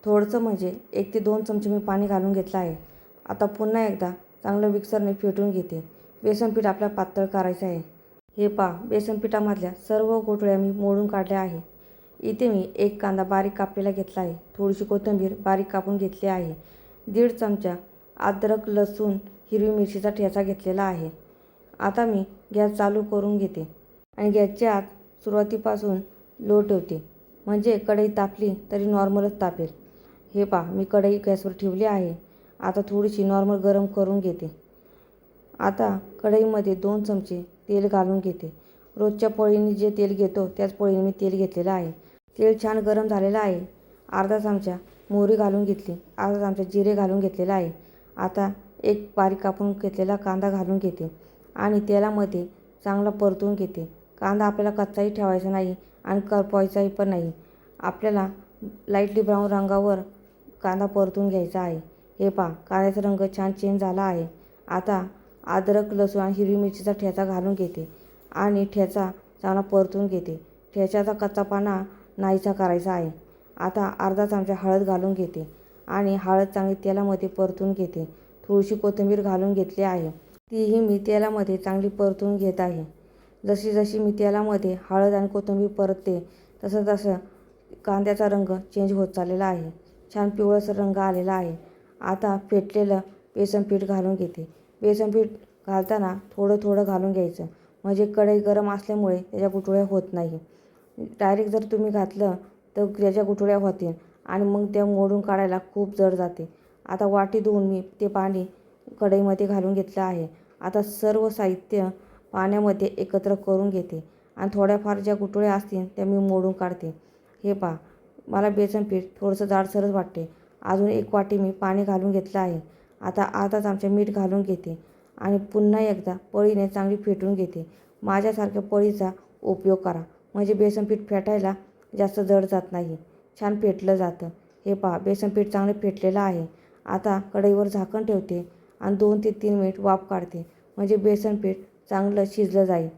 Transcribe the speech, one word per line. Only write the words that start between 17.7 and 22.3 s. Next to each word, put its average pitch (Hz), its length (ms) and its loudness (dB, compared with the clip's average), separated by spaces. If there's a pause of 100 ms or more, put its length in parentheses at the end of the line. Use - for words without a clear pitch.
अद्रक, 214 500 0
लसूण, 202 480 0 (340)
हिरवी 214 180 2
मिरचीचा 202 400 0
ठेचा 202 340 -2
घेतलेला 196 400 -2
आहे. 170 260 -4 (720)
आता 202 260 0
मी 202 180 0 (320)